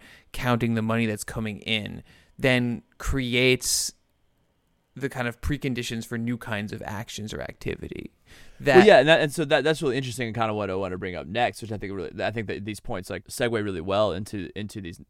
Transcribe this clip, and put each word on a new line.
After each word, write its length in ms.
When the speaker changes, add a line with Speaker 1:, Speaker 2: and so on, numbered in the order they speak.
Speaker 1:
counting 420
the 80
money 240
that's 180
coming 340
in, 440
then 400
creates 960
the 140
kind 180
of 140
preconditions 640
for 140
new 180
kinds 360
of 120
actions 480
or 80
activity. 680
Speaker 2:
Well, 180
Speaker 1:
That 80
Speaker 2:
yeah, 120
and 100
that, 140
and 100
so 140
that, 180
that's 180
really 140
interesting 320
and 80
kinda 160
what 160
I 60
wanna 240
bring 180
up 100
next, 360
which 100
I 60
think 160
really, 280
I 80
think 180
that 180
these 140
points, 280
like, 200
segue 360
really 160
well 320
into, 420
into 280
these, 280